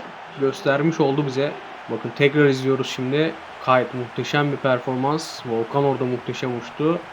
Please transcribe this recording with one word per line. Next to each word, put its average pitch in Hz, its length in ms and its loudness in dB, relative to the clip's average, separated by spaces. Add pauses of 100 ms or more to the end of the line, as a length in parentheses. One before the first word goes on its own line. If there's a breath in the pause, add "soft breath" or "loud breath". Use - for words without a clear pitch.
(400)
göstermiş 143 600 2
oldu 143 260 2
bize. 135 260 0 (380)
Bakın 117 260 -6
tekrar 143 300 6
izliyoruz 131 440 2
şimdi. 139 440 0 (320)
Gayet 127 280 4
muhteşem 131 580 -2
bir 131 60 -2
performans. 131 880 -2
Volkan 117 380 0
orada 135 220 2
muhteşem 123 520 -4
uçtu. 160 420 -2 (140)